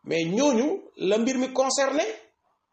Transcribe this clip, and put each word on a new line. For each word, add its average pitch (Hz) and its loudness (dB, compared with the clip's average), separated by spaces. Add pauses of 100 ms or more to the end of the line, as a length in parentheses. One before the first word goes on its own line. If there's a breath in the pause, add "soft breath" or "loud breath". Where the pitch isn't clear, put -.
Mais 160 -2
ñooñu 269 2 (140)
la 202 0
mbir 254 0
mi 262 -2
concerné. 269 0 (680)